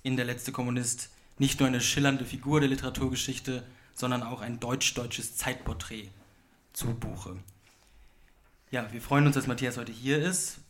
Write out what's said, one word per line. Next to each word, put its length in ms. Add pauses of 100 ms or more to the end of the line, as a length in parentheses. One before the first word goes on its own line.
in 160
Der 80
letzte 260
Kommunist 600 (260)
nicht 220
nur 80
eine 140
schillernde 420
Figur 380
der 80
Literaturgeschichte, 960 (260)
sondern 300
auch 160
ein 220
deutsch-deutsches 760
Zeitporträt 720 (640)
zu 220
Buche. 420 (1400)
Ja, 220
wir 80
freuen 240
uns, 100
dass 100
Matthias 300
heute 160
hier 260
ist. 420 (100)